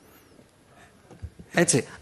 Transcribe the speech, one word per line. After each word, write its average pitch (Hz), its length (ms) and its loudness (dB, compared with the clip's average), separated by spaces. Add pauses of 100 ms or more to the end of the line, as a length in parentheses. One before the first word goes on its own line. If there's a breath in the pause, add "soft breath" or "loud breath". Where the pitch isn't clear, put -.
(1500)
Έτσι. 165 320 2 (180 loud breath)